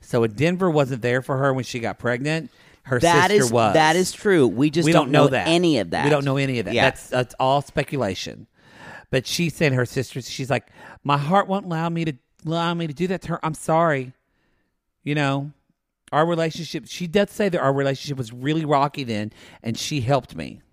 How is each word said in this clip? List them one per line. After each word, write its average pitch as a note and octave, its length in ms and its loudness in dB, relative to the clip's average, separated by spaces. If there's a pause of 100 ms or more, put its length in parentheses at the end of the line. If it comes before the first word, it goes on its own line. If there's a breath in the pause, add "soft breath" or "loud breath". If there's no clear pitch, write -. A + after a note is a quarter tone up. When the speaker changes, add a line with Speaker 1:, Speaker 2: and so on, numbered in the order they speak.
Speaker 1:
So A#2+ 240 0
Denver E3+ 440 0
wasn't C#3 300 0
there B2 220 0
for C3+ 160 -4
her C3+ 160 2
when B2+ 100 -4
she B2 160 -8
got G#2+ 180 -6
pregnant. C3+ 520 -4 (320 soft breath)
Her B2+ 180 0
Speaker 2:
That E3+ 300 6
Speaker 1:
sister G3+ 160 4
Speaker 2:
is, A#2 40 -2
Speaker 1:
was. A2+ 220 4
Speaker 2:
that D#3 240 4
is F#3 160 0
true. F3 340 4
We A#2 220 2
just D#3+ 160 0
Speaker 1:
We D#3+ 80 4
Speaker 2:
don't D#3 140 6
Speaker 1:
don't C3+ 60 -4
know D3 120 6
Speaker 2:
know C#3 60 6
Speaker 1:
that. B2 180 0
Speaker 2:
any E3 300 4
of F2 120 -2
that. E2 140 -2
Speaker 1:
We D3 60 2
don't C#3 160 2
know C3+ 100 0
any C3+ 220 -2
of G2 80 -4
that. A2 80 -4
Speaker 2:
Yeah. A2 100 4
Speaker 1:
That's, - 240 -2
that's B2+ 320 -2
all C3+ 220 2
speculation. G#2+ 840 -6 (640 loud breath)
But C3 160 0
she E3+ 220 -2
said D3 240 0
her B2+ 140 0
sister, - 340 -6
she's B2+ 300 -8
like, B2 180 -2 (340 loud breath)
"My C#3+ 140 0
heart F3 320 2
won't F#3+ 160 -2
allow E3+ 240 -4
me E3 160 -4
to, D#3 80 -2 (340)
allow E3+ 280 -2
me E3+ 120 -4
to D3 60 -6
do F3 140 -4
that F3+ 160 -4
to - 80 -14
her. E3+ 120 -6
I'm D#3 120 -4
sorry." D#3 580 0 (880)
You C#3+ 120 -4
know, C#3+ 380 -2 (600)
our D3 120 4
relationship, E3 600 -4
she - 200 -10
does F#3 240 2
say G3+ 200 -2
that E3+ 100 -2
our C3+ 120 2
relationship C#3 440 -2
was A#2+ 160 -8
really D3 320 -2
rocky C#3+ 400 0
then, G#2+ 260 -4 (320 loud breath)
and A2+ 160 -4
she D3+ 220 -4
helped B2+ 340 -2
me. C#2 280 -12 (100)